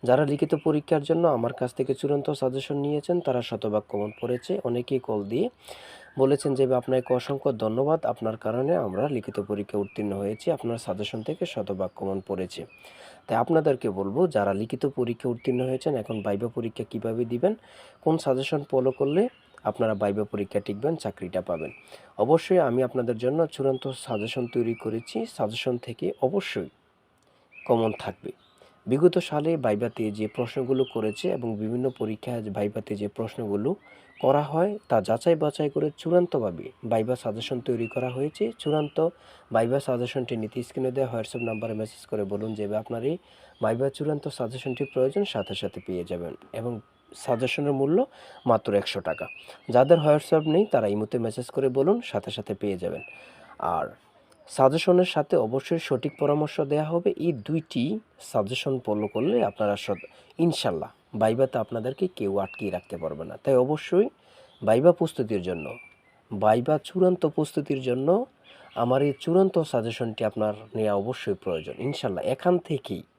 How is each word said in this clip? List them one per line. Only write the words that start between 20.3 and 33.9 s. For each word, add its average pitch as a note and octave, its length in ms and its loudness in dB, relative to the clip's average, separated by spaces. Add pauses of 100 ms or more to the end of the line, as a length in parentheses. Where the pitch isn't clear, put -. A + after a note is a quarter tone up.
টিকবেন, A2 360 -2
চাকরিটা F#2 460 -6
পাবেন। E2 300 -4 (460)
অবশ্যই D#3+ 420 4
আমি B2+ 240 4
আপনাদের A#2+ 340 -2
জন্য C#3 280 2
চূড়ান্ত C3+ 460 -2
সাজেশন A#2 560 -4
তৈরি A#2 260 0
করেছি। A2+ 520 -6
সাজেশন A#2 520 -2
থেকে - 340 -6 (100)
অবশ্যই C3 480 -2 (960)
কমন A2+ 340 4
থাকবে। - 320 -10 (560)
বিগত E3 300 2
সালে D#3+ 400 -2
ভাইবাতে A2 540 -2
যে G#2+ 160 -4
প্রশ্নগুলো B2+ 680 -2
করেছে G#2+ 360 -2
এবং A#2 280 -4
বিভিন্ন A#2+ 320 -2
পরীক্ষায় A#2 520 -6
যে G#2+ 80 -8
ভাইবাতে G#2 460 -4
যে G#2 120 -6
প্রশ্নগুলো A2 680 -2 (460)